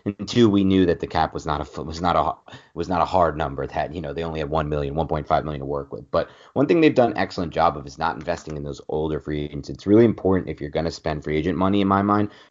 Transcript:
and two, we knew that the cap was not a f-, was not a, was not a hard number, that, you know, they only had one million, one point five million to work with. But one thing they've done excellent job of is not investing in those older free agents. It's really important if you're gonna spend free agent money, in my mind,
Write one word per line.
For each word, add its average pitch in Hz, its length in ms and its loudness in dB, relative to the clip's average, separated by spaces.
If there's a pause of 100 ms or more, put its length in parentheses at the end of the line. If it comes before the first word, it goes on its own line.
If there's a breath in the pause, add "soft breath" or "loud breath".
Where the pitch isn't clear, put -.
and 101 240 -6
two, 117 220 6
we 98 140 4
knew 95 200 6
that 85 160 2
the 82 60 -4
cap 80 260 -2
was 78 140 -8
not 73 140 -2
a - 20 -6
f-, - 160 -10
was 80 240 -8
not 85 120 2
a, - 380 -2 (220 loud breath)
was 85 160 -6
not 87 100 0
a 76 60 2
hard 82 320 2
number, 69 280 -4
that, 73 280 -6
you 85 80 -8
know, 73 100 -8
they 82 100 -6
only 80 180 -4
had 73 100 -6
one 78 180 -2
million, 71 260 -2
one 78 140 0
point 76 180 -4
five 73 180 2
million 73 160 -8
to 67 60 -8
work 69 280 -6
with. 57 160 -16
But 82 180 0 (240 loud breath)
one 139 140 2
thing 165 160 4
they've 147 120 6
done 123 220 4
excellent 90 380 -4
job 80 240 2
of 67 80 -12
is 71 100 -16
not 80 200 -2
investing 78 420 -8
in 71 60 -8
those 71 260 -10
older 78 300 -2
free 76 240 -4
agents. 73 260 -10
It's 69 160 -12
really 107 180 8
important 95 460 2
if 76 100 -10
you're 73 80 -8
gonna 80 220 -2
spend 78 340 -6
free 76 140 0
agent 80 180 0
money, 95 240 2
in 98 80 2
my 98 140 4
mind, 104 260 2 (220 loud breath)